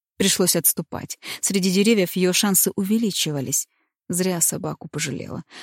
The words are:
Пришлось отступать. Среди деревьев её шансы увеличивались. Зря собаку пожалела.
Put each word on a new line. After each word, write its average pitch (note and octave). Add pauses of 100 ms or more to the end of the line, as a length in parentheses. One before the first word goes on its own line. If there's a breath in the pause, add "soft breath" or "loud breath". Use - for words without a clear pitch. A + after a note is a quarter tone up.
(160)
Пришлось F#3+
отступать. - (220 loud breath)
Среди F#3+
деревьев G3+
её F3+
шансы G3
увеличивались. F#3+ (400)
Зря F3+
собаку D#3
пожалела. - (180 loud breath)